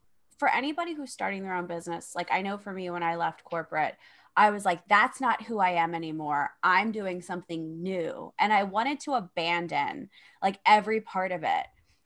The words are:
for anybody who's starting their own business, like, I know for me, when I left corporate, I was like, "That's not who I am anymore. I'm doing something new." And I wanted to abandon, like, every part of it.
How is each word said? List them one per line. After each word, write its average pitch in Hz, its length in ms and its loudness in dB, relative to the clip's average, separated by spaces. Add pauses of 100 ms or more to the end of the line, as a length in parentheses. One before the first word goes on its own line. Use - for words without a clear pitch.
(380)
for 285 100 0
anybody 311 460 0
who's 294 180 -10
starting 196 320 -6
their 190 120 -4
own 175 120 -4
business, 170 480 -8
like, 175 160 -4
I 185 100 0
know 196 160 -6
for 202 140 -12
me, 185 180 -8
when 175 140 -4
I 170 120 0
left 165 280 -4
corporate, 156 520 -4 (420)
I 208 140 8
was 202 120 -6
like, 175 240 0
"That's 214 320 4
not 226 240 0
who 214 160 -4
I 185 120 4
am 170 220 0
anymore. 156 580 -2 (120)
I'm 185 300 4
doing 190 280 -4
something 165 600 -8
new." 175 560 -4
And 208 140 4
I 202 100 6
wanted 226 380 -2
to 285 140 -2
abandon, 170 920 -2 (320)
like, 196 240 0
every 214 360 6
part 185 320 -2
of 165 100 -4
it. 82 220 0 (400)